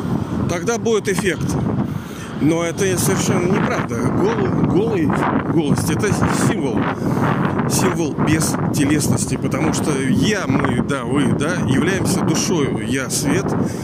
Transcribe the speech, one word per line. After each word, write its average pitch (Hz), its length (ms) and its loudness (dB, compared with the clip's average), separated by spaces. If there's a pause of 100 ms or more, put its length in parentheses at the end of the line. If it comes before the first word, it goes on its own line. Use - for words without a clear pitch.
(500)
Тогда 180 280 -2
будет 214 320 0
эффект". 170 360 0 (960)
Но 165 220 2
это 180 340 0
совершенно 180 560 2
неправда. 202 420 0
Голый, - 540 0 (180)
голый, 175 420 2 (420)
голость — 151 380 2
это 202 240 0 (340)
символ. 131 320 0 (920)
Символ 165 440 0
бестелесности, 147 1200 0
потому 139 380 -2
что - 260 -2
я, 139 460 2
мы, 135 380 0
да, 135 220 -2
вы, 127 280 2
да, 160 220 0 (120)
являемся 151 540 2
душою. 131 640 0
Я – 127 240 -2
свет, 147 360 0 (380)